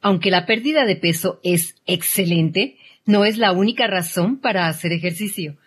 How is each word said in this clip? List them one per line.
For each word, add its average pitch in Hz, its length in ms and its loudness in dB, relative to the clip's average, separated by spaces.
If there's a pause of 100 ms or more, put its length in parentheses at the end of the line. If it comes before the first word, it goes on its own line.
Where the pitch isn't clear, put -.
aunque 196 300 2
la 180 140 0
pérdida 247 400 0
de 196 100 2
peso 170 480 -2
es 180 320 -2 (100)
excelente, 175 920 0 (280)
no 208 180 6
es 214 140 0
la 220 140 4
única 220 360 2
razón 190 520 -2
para 190 280 0
hacer 165 240 -4
ejercicio. 170 760 -6